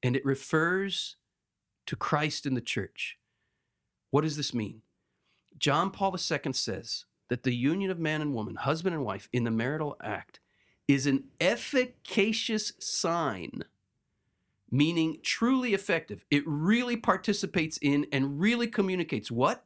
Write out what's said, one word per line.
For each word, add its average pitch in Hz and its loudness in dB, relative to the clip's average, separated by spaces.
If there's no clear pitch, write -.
and 123 2
it 135 0
refers 165 0
to - -6
Christ 151 -2
and 131 0
the 117 -2
church. - -6
What 143 4
does 156 -2
this 147 -4
mean? 110 -4
John 160 2
Paul 196 0
the 180 -6
Second 143 -2
says - -6
that 120 -2
the 123 0
union 170 0
of 170 -4
man 156 0
and 147 -2
woman, 113 -4
husband 165 -2
and 143 -2
wife, 101 -6
in 123 2
the 117 0
marital 139 -2
act - -8
is 139 4
an 135 2
efficacious 220 0
sign, 147 -2
meaning 160 2
truly 247 2
effective. 165 -2
It 143 4
really 220 2
participates 190 0
in 143 4
and 139 0
really 233 2
communicates 185 -2
what? 139 0